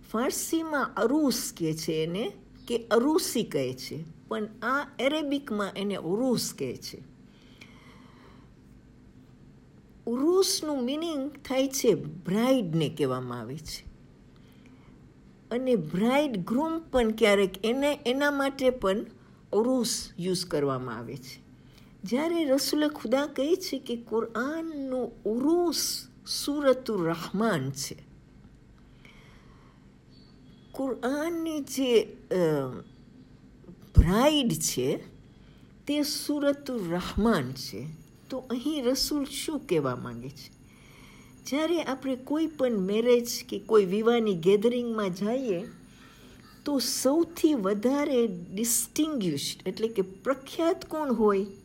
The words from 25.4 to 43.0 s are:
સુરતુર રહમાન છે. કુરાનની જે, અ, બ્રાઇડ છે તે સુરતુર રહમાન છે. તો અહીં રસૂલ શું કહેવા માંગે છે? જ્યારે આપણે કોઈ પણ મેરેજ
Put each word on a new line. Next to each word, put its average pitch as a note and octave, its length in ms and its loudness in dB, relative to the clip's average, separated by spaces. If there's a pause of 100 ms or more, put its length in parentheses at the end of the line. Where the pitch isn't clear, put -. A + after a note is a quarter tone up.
સુરતુર B3+ 840 0
રહમાન E3 640 0
છે. - 260 -10 (2750)
કુરાનની D4 880 -4
જે, B3+ 420 2
અ, - 340 -6 (1600)
બ્રાઇડ A#3 560 6
છે D3 440 -2 (880)
તે D4 160 0
સુરતુર C#4+ 840 -2
રહમાન F3+ 640 0
છે. - 340 -10 (440)
તો C4 80 -6
અહીં B3+ 460 -4
રસૂલ C4+ 400 0
શું - 340 -6
કહેવા C3+ 380 0
માંગે A#2+ 320 -10
છે? - 220 -18 (960)
જ્યારે D#4 360 0
આપણે C4+ 340 -4
કોઈ D4 300 -2
પણ B3+ 260 0
મેરેજ A3+ 760 2